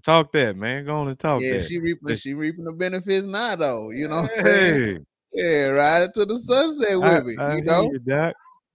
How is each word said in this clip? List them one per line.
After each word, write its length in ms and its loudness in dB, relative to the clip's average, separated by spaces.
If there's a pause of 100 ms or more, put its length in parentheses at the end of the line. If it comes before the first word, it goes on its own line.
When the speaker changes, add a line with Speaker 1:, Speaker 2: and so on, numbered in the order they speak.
Speaker 1:
talk 300 2
that, 220 2
man. 300 -6
Go 160 -4
on 80 -4
and 100 -10
talk 220 -2
Speaker 2:
Yeah, 160 -2
Speaker 1:
that. 60 -4
Speaker 2:
she 160 -6
reaping, 300 -6
Speaker 1:
Listen. 220 -6
Speaker 2:
she 40 -8
reaping 300 -8
the 80 -10
benefits 520 -4
now, 300 -6
though. 340 -2
You 180 -6
know 100 -4
what 80 0
I'm 60 -6
saying? 480 4
Speaker 1:
Hey. 200 -2 (340)
Speaker 2:
Yeah, 340 2
ride 360 4
it 100 -4
to 120 0
the 120 -2
sunset 640 2
Speaker 1:
I, 160 6
Speaker 2:
with 80 -2
me, 120 -4
Speaker 1:
I 180 -2
Speaker 2:
you 80 -4
Speaker 1:
hear 20 -6
Speaker 2:
know? 260 2
Speaker 1:
you, 80 -6
Doc. 360 -2 (400)